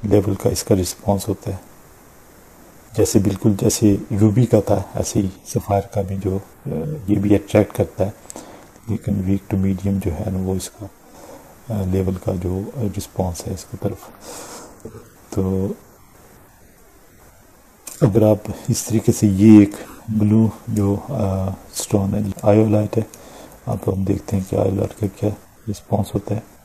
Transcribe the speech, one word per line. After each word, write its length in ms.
level 300
का 160
इसका 240
response 540
होता 220
है। 100
जैसे, 220
बिल्कुल 360
जैसे 580
ruby 340
का 140
था, 360
ऐसे 240
ही 80
sapphire 680
का 80
भी 140
जो, 220
अ, 320
ये 60
भी 180
attract 380
करता 320
है, 100
लेकिन 320
weak 320
to 120
medium 260
जो 60
है 200
ना, 80
वो 180
इसका, 340
अ, 140
level 300
का 180
जो, 440
अ, 60
रिस्पॉन्स 600
है 100
इसकी 220
तरफ। 340
तो 340
अगर 220
आप 180
इस 180
तरीके 240
से, 140
ये 360
एक 140
blue 400
जो, 260
अ, 400
stone 400
है, 200
iolite 520
है, 100
आप, 200
हम 160
देखते 320
हैं 140
कि 60
आयोलाइट 360
का 140
क्या 240
response 460
होता 200
है। 180